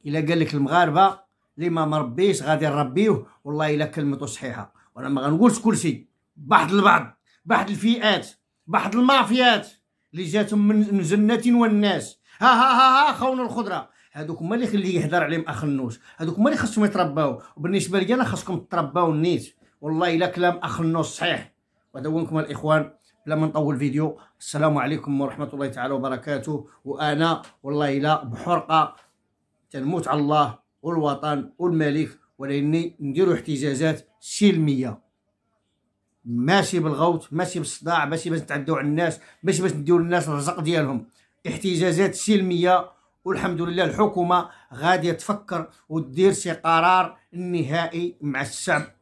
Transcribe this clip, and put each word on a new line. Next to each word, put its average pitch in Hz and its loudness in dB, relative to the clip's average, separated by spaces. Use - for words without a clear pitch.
الا 147 -2
قال 165 0
لك 151 0
المغاربه 165 4
اللي 170 -2
ما 160 0
مربيش 151 0
غادي 151 0
نربيوه، 147 0
والله 151 -2
الا 147 0
كلمته 143 -4
صحيحه. 117 -12
وانا 131 -10
ما 139 0
غنقولش 160 4
كل 208 2
شيء، 151 -4
بعض 156 2
البعض، 180 4
بعض 196 0
الفئات، 214 0
بعض 196 -2
المافيات 247 4
اللي 175 -8
جاتهم 208 2
من، 208 2
من 190 2
جنة 226 2
والناس، 208 2
ها، 214 2
ها، 254 6
ها، 262 6
ها، - -2
خونوا 254 -2
الخضره، 202 -6
هذوك 156 -8
هما 185 -2
اللي 240 0
خليه 190 0
يهضر 156 0
عليهم 160 -2
اخ 147 -6
النوس، 131 -4
هذوك 165 -4
هما 233 4
اللي 294 0
خاصهم 214 0
يترباو. 156 0
وبالنسبه 180 -2
لي 185 2
انا 247 0
خاصكم 185 -6
ترباو 165 0
النيت، 156 -2
والله 160 -2
الا 175 2
كلام 175 0
اخ 165 -6
النوس 165 -2
صحيح. 156 -4
وهذا 135 -8
هو 160 -2
لكم 160 -4
الاخوان، 151 0
بلا 156 -2
ما 156 0
نطول 147 -2
فيديو، 147 -2
السلام 151 0
عليكم 139 -2
ورحمه 135 -6
الله 139 -6
تعالى 127 -6
وبركاته. 135 -6
وانا 151 -2
والله 143 -2
الا 147 0
بحرقه 160 0
تنموت 151 -4
على 147 0
الله 143 2
والوطن 151 -2
والملك، 156 0
ولاني 147 -2
نديروا 156 2
احتجاجات 147 -2
سلميه، 147 2
ماشي 165 0
بالغوت، 156 0
ماشي 180 -4
بالصداع، 160 -4
ماشي 160 -6
باش 165 -2
نتعدوا 147 -4
على 139 -4
الناس، 156 -2
ماشي 175 0
باش 180 0
نديو 151 2
للناس 170 0
الرزق 151 -4
ديالهم، 147 -2
احتجاجات 175 0
سلميه. 180 2
والحمد 180 -4
لله 170 -2
الحكومه 180 0
غاديه 170 0
تفكر 175 -6
ودير 160 2
شي 180 -4
قرار 165 2
نهائي 170 -4
مع 139 -6
الشعب 151 -4